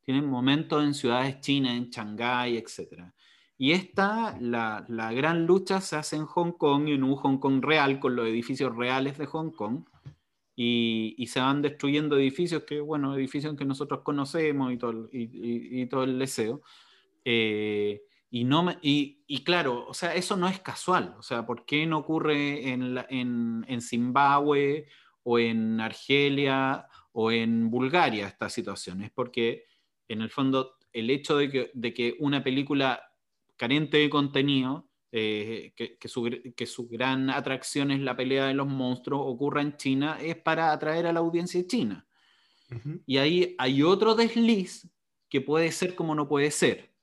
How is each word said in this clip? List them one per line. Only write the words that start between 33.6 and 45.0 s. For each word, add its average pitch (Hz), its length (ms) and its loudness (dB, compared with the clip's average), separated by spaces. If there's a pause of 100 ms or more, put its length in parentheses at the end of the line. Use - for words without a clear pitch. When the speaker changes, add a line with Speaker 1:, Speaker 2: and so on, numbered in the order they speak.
Speaker 1:
de 147 120 6
contenido, 139 800 0 (240)
eh, 107 640 -4
que, 117 200 -8
que - 120 -16
su 120 160 -4
gr-, 120 320 -6
que 117 100 -6
su 117 220 -12
gran 131 420 0
atracción 139 640 -2
es 139 80 0
la 127 160 -4
pelea 135 300 0
de 135 80 0
los 139 120 0
monstruos, 135 580 -2
ocurra 139 380 -2
en 147 140 -4
China, 139 440 0
es 165 140 -4
para 160 380 2
atraer 156 340 0
a 170 60 0
la 165 80 2
audiencia 175 480 0
china. 113 360 -2 (720)
Speaker 2:
Ujú. 143 320 -8
Speaker 1:
Y 135 120 2
ahí 175 400 2
hay 135 260 4
otro 208 320 6
desliz 226 760 2 (380)